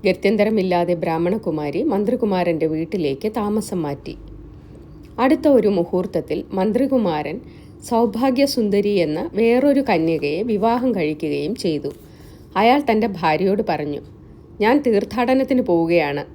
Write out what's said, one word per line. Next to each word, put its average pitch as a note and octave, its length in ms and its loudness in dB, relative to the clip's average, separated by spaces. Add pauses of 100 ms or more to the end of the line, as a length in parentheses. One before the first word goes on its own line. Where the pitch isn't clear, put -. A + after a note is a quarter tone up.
ഗത്യന്തരമില്ലാതെ F#3+ 880 2
ബ്രാഹ്മണകുമാരി E3 880 -2
മന്ത്രികുമാരൻ്റെ G3 840 0
വീട്ടിലേക്ക് D#3+ 640 -4
താമസം G#3 500 -4
മാറ്റി. C#3+ 320 -8 (1040)
അടുത്ത C4+ 280 2
ഒരു A#3+ 200 6
മുഹൂർത്തത്തിൽ F3+ 720 -2 (140)
മന്ത്രികുമാരൻ G#3 840 -2 (460)
സൗഭാഗ്യസുന്ദരി A3+ 1120 0
എന്ന D#3+ 240 0 (140)
വേറൊരു B3 480 4
കന്യകയെ D#3+ 600 0
വിവാഹം A#3 480 0
കഴിക്കുകയും D3+ 640 -2
ചെയ്തു. - 360 -4 (680)
അയാൾ A#3 240 4
തൻ്റെ A3 260 2
ഭാര്യയോട് F3+ 600 0
പറഞ്ഞു, D3 320 -4 (580)
"ഞാൻ A3 180 4
തീർത്ഥാടനത്തിന് B3 840 2
പോവുകയാണ്. E3 640 2 (120)